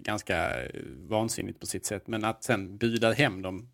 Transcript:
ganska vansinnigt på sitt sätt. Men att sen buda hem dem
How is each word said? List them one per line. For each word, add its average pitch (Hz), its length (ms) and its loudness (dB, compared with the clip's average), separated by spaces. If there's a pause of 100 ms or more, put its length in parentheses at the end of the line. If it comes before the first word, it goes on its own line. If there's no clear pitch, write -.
ganska 98 520 0 (560)
vansinnigt 107 520 0
på - 60 -12
sitt - 200 -6
sätt. 98 200 -4
Men 110 180 -2
att 113 200 -2
sen 98 340 0
buda 113 340 4
hem 107 300 4
dem 95 320 -6